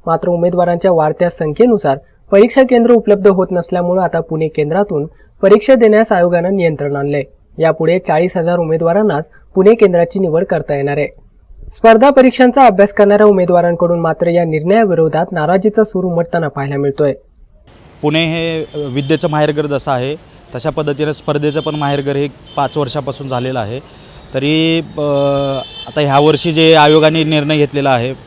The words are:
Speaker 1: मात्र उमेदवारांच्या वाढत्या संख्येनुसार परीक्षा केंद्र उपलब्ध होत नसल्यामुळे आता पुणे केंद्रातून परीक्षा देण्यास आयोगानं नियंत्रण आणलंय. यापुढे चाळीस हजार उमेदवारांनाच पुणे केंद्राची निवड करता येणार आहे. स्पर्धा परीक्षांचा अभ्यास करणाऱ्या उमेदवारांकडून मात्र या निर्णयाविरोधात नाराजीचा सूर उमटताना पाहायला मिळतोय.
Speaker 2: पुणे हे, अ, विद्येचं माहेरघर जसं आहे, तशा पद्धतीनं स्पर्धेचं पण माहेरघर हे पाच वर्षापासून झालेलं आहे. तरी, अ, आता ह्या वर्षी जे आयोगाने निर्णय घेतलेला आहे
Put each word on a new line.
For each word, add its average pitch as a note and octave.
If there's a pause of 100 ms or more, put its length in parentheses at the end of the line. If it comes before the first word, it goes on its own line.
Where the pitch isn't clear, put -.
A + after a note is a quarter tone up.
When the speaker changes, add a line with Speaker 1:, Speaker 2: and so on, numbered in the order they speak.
Speaker 1:
मात्र E3
उमेदवारांच्या F3
वाढत्या D#3+
संख्येनुसार D#3+ (320)
परीक्षा A#3
केंद्र A#3+
उपलब्ध G#3
होत F#3
नसल्यामुळे F3+
आता E3
पुणे D#3+
केंद्रातून D#3 (360)
परीक्षा G#3+
देण्यास A3
आयोगानं F3
नियंत्रण D3
आणलंय. C#3+ (360)
यापुढे D#3+
चाळीस F3
हजार F3
उमेदवारांनाच E3 (240)
पुणे F#3+
केंद्राची F3+
निवड F3
करता D3+
येणार C#3+
आहे. D3 (640)
स्पर्धा A3+
परीक्षांचा B3+
अभ्यास G3+
करणाऱ्या G#3
उमेदवारांकडून F3
मात्र E3
या E3+
निर्णयाविरोधात D#3+
नाराजीचा F#3+
सूर F#3
उमटताना E3+
पाहायला C#3
मिळतोय. C#3 (880)
Speaker 2:
पुणे D#3
हे, E3
अ, D3
विद्येचं C#3+
माहेरघर D3+
जसं C#3+
आहे, C3+ (380)
तशा D3+
पद्धतीनं D3+
स्पर्धेचं D3
पण D3+
माहेरघर C#3+
हे C#3+ (280)
पाच C#3+
वर्षापासून C#3
झालेलं B2+
आहे. A2+ (540)
तरी, D#3+ (160)
अ, - (840)
आता C3+
ह्या C#3+
वर्षी D3+
जे D#3+
आयोगाने D#3
निर्णय D3+
घेतलेला C#3
आहे B2 (140)